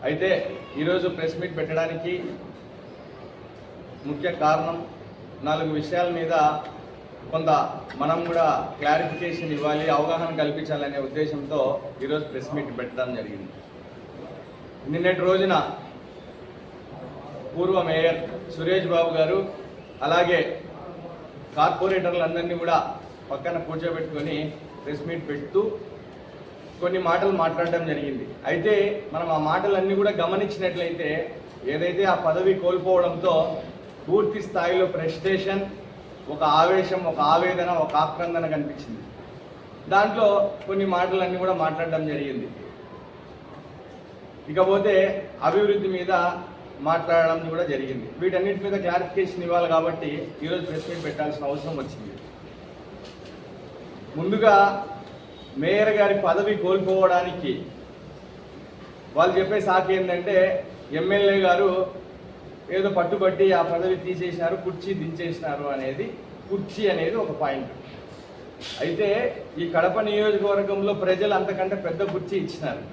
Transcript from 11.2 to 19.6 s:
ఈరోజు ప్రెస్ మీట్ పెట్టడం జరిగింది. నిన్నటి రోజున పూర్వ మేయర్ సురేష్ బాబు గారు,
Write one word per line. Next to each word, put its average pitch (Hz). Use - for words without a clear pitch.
ఈరోజు 151
ప్రెస్ -
మీట్ 139
పెట్టడం 123
జరిగింది. 101
నిన్నటి 185
రోజున 190
పూర్వ 185
మేయర్ 160
సురేష్ 170
బాబు 170
గారు, 160